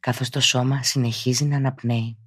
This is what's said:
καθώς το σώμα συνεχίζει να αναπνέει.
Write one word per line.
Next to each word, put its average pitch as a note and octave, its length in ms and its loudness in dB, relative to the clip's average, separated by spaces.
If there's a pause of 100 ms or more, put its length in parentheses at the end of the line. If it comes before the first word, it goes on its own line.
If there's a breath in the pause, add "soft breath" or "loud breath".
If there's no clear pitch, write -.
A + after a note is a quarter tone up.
καθώς B2 280 -2
το C#3+ 120 -4
σώμα C3 420 2
συνεχίζει B2 600 0
να C#3+ 120 0
αναπνέει. A#2+ 720 0